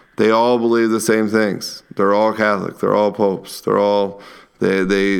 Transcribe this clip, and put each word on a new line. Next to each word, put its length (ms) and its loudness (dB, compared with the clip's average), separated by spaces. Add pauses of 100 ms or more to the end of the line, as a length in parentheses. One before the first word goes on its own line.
(160)
they 160 2
all 260 2
believe 320 2
the 100 0
same 280 0
things. 560 -4 (100)
They're 180 2
all 200 2
Catholic. 460 -2
They're 180 0
all 160 0
popes. 480 -4
They're 180 0
all, 420 0 (380)
they, 240 0
they, 380 0